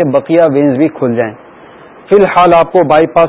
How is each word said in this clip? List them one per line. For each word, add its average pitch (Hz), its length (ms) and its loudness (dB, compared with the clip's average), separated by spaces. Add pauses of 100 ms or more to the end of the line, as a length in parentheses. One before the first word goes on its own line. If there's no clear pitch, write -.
بقیہ 156 480 0
وینز 139 240 0
بھی 156 100 0
کھل 123 280 -6
جائیں۔ 113 180 -4 (760)
فی 196 100 2
الحال 180 340 2
آپ 165 180 2
کو 175 160 0
بائی 156 200 2
پاس 165 220 0